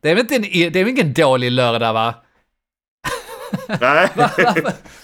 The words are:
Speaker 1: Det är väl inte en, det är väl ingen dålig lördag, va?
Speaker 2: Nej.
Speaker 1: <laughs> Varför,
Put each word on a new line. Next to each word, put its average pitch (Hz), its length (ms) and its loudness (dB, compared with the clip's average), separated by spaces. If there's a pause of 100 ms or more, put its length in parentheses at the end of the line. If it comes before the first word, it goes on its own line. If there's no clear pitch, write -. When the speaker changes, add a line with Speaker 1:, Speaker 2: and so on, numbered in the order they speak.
Speaker 1:
Det 156 80 0
är 170 40 4
väl 214 80 2
inte 269 140 -2
en, 220 60 0 (300)
det 185 80 2
är 190 40 2
väl 214 80 0
ingen 208 200 0
dålig 127 380 2
lördag, 117 420 0
va? 113 220 0 (1700)
Speaker 2:
Nej. 139 320 2
Speaker 1:
<laughs> - 20 -18
Varför, 180 580 0 (300)